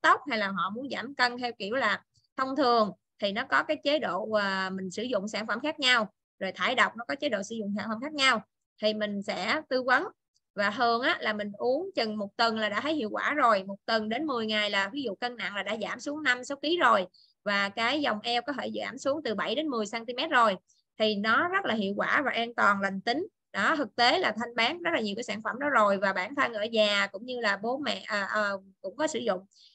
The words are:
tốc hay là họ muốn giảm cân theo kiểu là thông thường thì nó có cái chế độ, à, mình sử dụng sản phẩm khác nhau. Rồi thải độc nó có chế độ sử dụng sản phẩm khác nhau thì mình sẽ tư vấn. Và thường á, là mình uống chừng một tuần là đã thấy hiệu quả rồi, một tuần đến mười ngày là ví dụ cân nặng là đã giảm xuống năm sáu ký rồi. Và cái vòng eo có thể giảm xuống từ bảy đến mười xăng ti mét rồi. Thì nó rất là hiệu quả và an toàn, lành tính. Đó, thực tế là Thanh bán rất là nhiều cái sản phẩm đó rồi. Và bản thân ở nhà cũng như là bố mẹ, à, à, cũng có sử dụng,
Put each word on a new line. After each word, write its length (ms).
tốc 200
hay 80
là 100
họ 220
muốn 200
giảm 240
cân 240
theo 200
kiểu 160
là 280
thông 200
thường 340
thì 100
nó 120
có 180
cái 220
chế 140
độ, 340
à, 380
mình 200
sử 120
dụng 260
sản 180
phẩm 140
khác 200
nhau. 320
Rồi 140
thải 220
độc 220
nó 120
có 60
chế 140
độ 140
sử 160
dụng 180
sản 120
phẩm 120
khác 120
nhau 300
thì 120
mình 280
sẽ 460
tư 140
vấn. 220
Và 220
thường 260
á, 180
là 120
mình 200
uống 420
chừng 220
một 200
tuần 220
là 100
đã 120
thấy 140
hiệu 160
quả 240
rồi, 300
một 120
tuần 220
đến 180
mười 200
ngày 240
là 220
ví 100
dụ 120
cân 220
nặng 200
là 60
đã 200
giảm 180
xuống 220
năm 220
sáu 120
ký 220
rồi. 280
Và 240
cái 360
vòng 180
eo 200
có 100
thể 180
giảm 180
xuống 260
từ 100
bảy 200
đến 140
mười 180
xăng 200
ti 80
mét 160
rồi. 260
Thì 180
nó 320
rất 160
là 100
hiệu 220
quả 280
và 60
an 240
toàn, 260
lành 200
tính. 260
Đó, 240
thực 200
tế 220
là 200
Thanh 180
bán 260
rất 120
là 60
nhiều 160
cái 60
sản 200
phẩm 180
đó 80
rồi. 300
Và 140
bản 220
thân 180
ở 120
nhà 480
cũng 140
như 140
là 220
bố 160
mẹ, 280
à, 260
à, 180
cũng 160
có 100
sử 120
dụng, 220